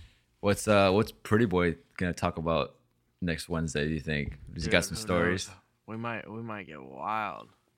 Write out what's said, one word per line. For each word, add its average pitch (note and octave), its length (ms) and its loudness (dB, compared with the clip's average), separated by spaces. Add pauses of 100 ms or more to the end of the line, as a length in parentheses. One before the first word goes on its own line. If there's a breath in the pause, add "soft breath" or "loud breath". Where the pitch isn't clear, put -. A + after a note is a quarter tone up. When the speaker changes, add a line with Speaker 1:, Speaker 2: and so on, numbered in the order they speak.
(400 loud breath)
Speaker 1:
What's, G2+ 280 2
uh, G2 240 8
what's G#2+ 200 4
Pretty A2 340 2
Boy F2 300 2 (220)
gonna F2 160 -2
talk F2 240 -2
about D#2+ 380 0 (460)
next E2 280 -4
Wednesday, D#2+ 380 -2
do D#2+ 60 -2
you D#2 60 -2
think? C#2+ 380 -4 (160)
Does E2 120 -6
he F2 40 -2
got F2 100 6
Speaker 2:
Dude, E2+ 60 0
Speaker 1:
some E2+ 120 -8
Speaker 2:
who - 40 -8
Speaker 1:
stories? F2 460 0
Speaker 2:
knows? - 80 -18 (320)
We A2 100 -10
might, A#2 340 -8
we A2+ 100 -10
might G#2 260 -10
get D2+ 140 -14
wild. C2+ 680 -6 (280)